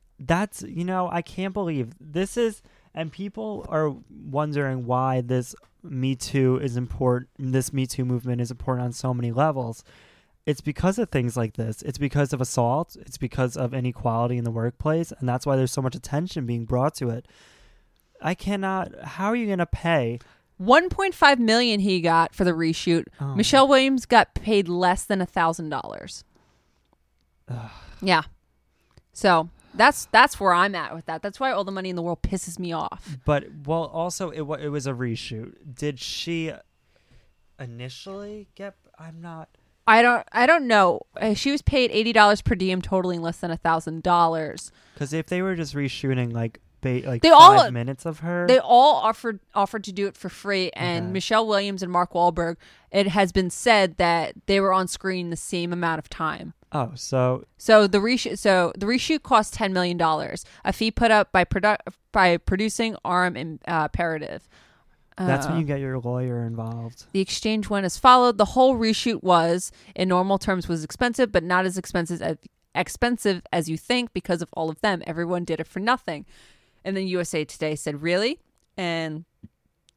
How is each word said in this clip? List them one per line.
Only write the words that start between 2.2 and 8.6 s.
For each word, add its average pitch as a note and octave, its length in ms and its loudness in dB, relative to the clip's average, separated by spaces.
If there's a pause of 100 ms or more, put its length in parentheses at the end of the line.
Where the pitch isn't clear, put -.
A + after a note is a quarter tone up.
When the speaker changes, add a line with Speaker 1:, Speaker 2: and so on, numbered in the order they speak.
Speaker 1:
is, A3+ 280 -4 (320)
and D#3+ 160 -8
people G3+ 580 -10
are D#3 240 -2 (160)
wondering C#3+ 800 -4
why B2+ 340 0
this B2+ 320 -4 (300)
Me C3+ 320 -2
Too C3 480 2
is B2 140 -4
import-, B2 500 -2 (100)
this C3 360 -2
Me C3+ 120 -2
Too B2+ 200 -4
movement B2 360 -2
is A#2+ 80 -4
important B2 360 -4